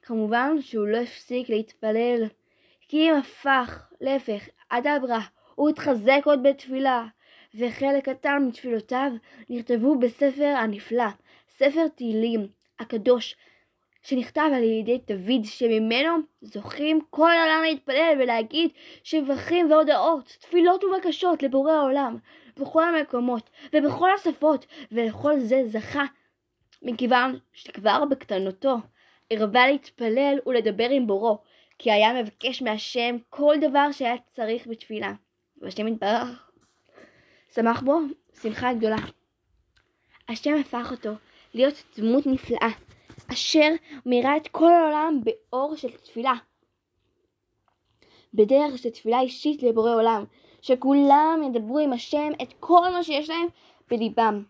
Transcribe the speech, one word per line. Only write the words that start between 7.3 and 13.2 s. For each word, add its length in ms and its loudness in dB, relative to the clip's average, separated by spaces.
וחלק 540 -2
קטן 380 -2
מתפילותיו 640 -4
נכתבו 500 0
בספר 580 0
הנפלא, 500 -2
ספר 380 2
תהילים 600 -2
הקדוש, 560 0